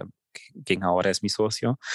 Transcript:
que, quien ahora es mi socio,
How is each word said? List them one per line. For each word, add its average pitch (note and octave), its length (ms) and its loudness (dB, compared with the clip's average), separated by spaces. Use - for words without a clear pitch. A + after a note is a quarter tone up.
que, - 320 -18
quien F#2+ 200 0
ahora F2+ 260 4
es - 120 -2
mi G2+ 80 0
socio, A2+ 480 0